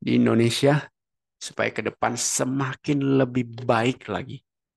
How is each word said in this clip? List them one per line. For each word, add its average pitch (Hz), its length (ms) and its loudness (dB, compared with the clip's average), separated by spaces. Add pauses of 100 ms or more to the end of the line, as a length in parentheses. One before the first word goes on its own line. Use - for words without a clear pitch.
di 123 160 2
Indonesia 120 640 4 (560)
supaya - 320 -4
ke - 160 -10
depan 117 320 -4
semakin 135 1040 0
lebih 120 400 -4
baik 120 480 0
lagi. 113 320 -8 (320)